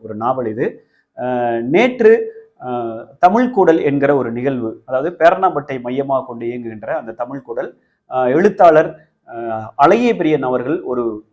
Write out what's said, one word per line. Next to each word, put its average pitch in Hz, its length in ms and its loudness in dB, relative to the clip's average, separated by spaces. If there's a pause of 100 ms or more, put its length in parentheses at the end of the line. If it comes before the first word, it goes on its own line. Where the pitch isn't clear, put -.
ஒரு 107 120 -12
நாவல் 123 320 -2
இது. 117 380 -6 (340)
ஆ, 123 300 -2
நேற்று, 220 920 2 (200)
ஆ, 120 320 -6 (240)
தமிழ் 233 320 4
கூடல் 175 320 4
என்கிற 143 340 2
ஒரு 120 160 -2
நிகழ்வு, 120 520 -4
அதாவது 139 340 -4
பேரணாம்பட்டை 160 640 2
மையமாக 127 460 -2
கொண்டு 117 200 -10
இயங்குகின்ற 113 400 -8
அந்த 131 260 -8
தமிழ் 127 300 -10
கூடல், 123 340 -10 (340)
ஆ, 127 160 -2
எழுத்தாளர், 170 800 4 (200)
ஆ, 113 480 -10
அழகிய 220 380 4
பிரியன் 156 280 0
அவர்கள் 127 400 -2
ஒரு 120 500 -4